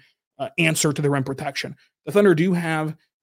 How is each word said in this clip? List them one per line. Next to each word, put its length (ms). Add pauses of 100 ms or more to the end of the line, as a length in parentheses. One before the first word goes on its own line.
(380)
uh, 180
answer 360
to 100
the 80
rim 120
protection. 540 (300)
The 60
Thunder 220
do 200
have 420 (260)